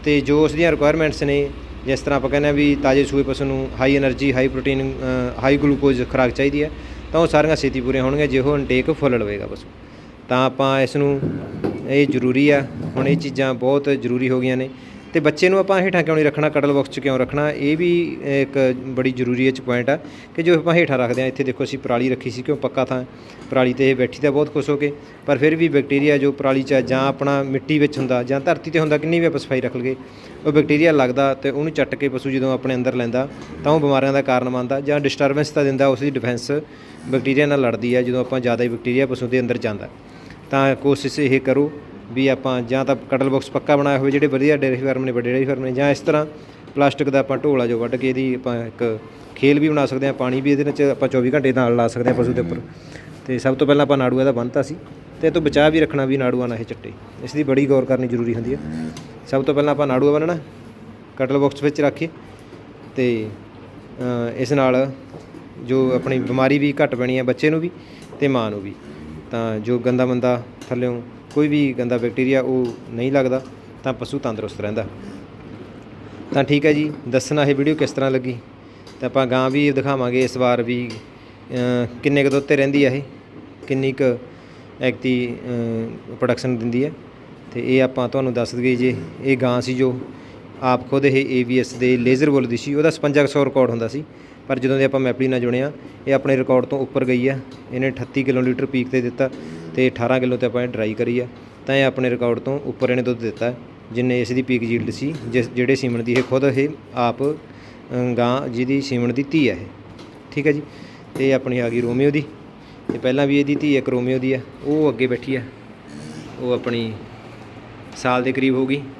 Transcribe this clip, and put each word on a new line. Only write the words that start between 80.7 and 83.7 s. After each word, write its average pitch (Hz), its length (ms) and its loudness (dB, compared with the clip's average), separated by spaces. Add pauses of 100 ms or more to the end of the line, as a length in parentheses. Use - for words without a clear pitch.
ਅ, 123 340 0 (160)
ਕਿੰਨੇ 143 200 4
ਕੁ 139 60 4
ਦੁੱਧ 139 160 0
'ਤੇ 156 100 2
ਰਹਿੰਦੀ 139 280 2
ਆ 127 80 4
ਇਹ, 139 100 -4 (640)
ਕਿੰਨੀ 135 240 0